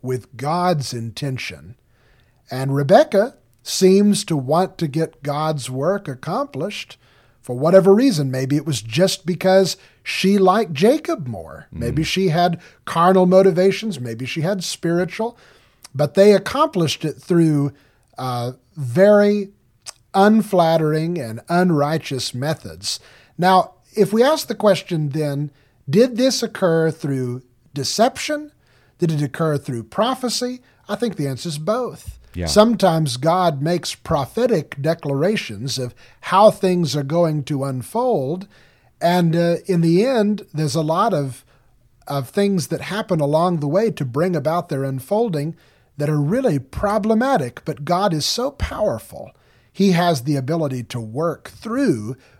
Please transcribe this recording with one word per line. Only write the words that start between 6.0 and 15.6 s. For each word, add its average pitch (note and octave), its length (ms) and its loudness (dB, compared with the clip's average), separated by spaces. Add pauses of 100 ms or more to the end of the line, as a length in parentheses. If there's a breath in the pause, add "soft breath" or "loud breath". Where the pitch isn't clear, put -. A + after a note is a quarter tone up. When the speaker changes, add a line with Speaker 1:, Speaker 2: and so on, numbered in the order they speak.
Speaker 1:
accomplished G3 880 -8 (440 soft breath)
for B2 160 -10
whatever F#3 380 6
reason. F#3+ 360 2
Maybe C3 260 -2
it D#3 100 -4
was B2 160 -4
just D3+ 440 -2
because F#3 500 2 (260 soft breath)
she G3 360 0
liked F#3+ 340 2
Jacob A3+ 540 0
more. E2 480 -12
Speaker 2:
Mm. E2 40 -10
Speaker 1:
Maybe B2 260 -2
she F#3+ 240 0
had E3+ 320 2 (240 loud breath)
carnal F#3 420 4
motivations. F#3+ 760 4
Maybe A#2+ 260 -8
she D#3+ 140 -8
had F3 240 -4
spiritual. - 720 -4 (560 soft breath)